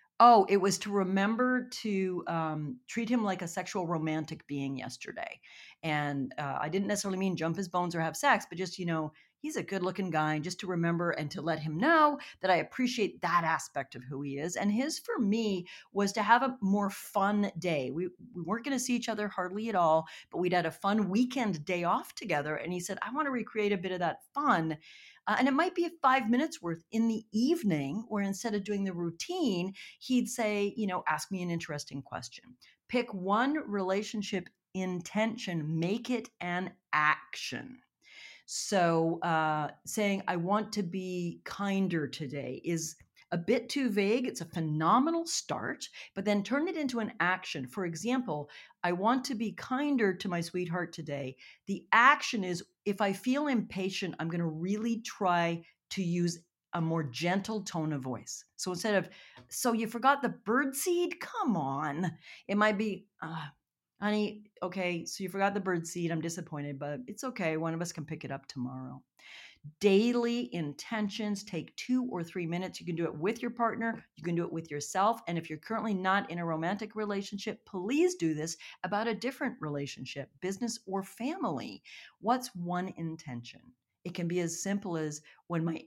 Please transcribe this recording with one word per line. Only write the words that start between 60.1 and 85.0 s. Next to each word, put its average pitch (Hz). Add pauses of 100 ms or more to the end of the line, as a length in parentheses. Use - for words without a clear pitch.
the -
birdseed? 269
Come 359
on." 147 (300)
It 196
might 214
be, 214 (140)
uh, 160 (540)
"Honey, 208 (180)
okay, 175
so -
you 180
forgot 196
the 202
birdseed. 170
I'm 165
disappointed, 151
but 147
it's 208
okay. 208
One 160
of 165
us 170
can 156
pick 156
it 139
up 135
tomorrow." 131 (800)
Daily 233
intentions 202
take -
two 254
or 180
three 170
minutes. 175
You 170
can 170
do 170
it 139
with 190
your 240
partner. 226 (140)
You 151
can 170
do 170
it -
with 165
yourself. 196
And 175
if 165
you're 156
currently 214
not 190
in 170
a 175
romantic 175
relationship, 202
please 285
do 160
this 151 (260)
about 208
a 226
different 262
relationship, 143 (100)
business 196
or 190
family. 196 (380)
What's 240
one 175
intention? 151 (420)
It 180
can 175
be 175
as 170
simple 196
as, 151 (260)